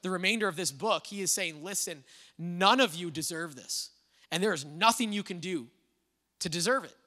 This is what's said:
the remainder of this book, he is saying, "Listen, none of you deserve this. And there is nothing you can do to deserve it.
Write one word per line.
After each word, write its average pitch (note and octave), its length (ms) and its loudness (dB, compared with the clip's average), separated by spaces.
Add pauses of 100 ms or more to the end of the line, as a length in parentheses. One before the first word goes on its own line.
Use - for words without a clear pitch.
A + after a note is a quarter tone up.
the F#3 80 -4
remainder G3 360 2
of F3 80 -2
this D#3+ 160 -2
book, E3 360 -2
he G3+ 140 -8
is F3+ 100 0
saying, E3 320 -2
"Listen, F3 400 -6 (340)
none F3+ 420 4
of G#3+ 140 4
you F3 160 -6
deserve D#3+ 460 -6
this. - 360 -8 (380)
And E3+ 140 0
there G#3 100 4
is C#3+ 120 -4
nothing G#3 480 2
you G3+ 100 0
can F3+ 160 -8
do D#3 280 -4 (720)
to F#3 100 -4
deserve F#3 340 0
it. B2+ 120 -18 (120)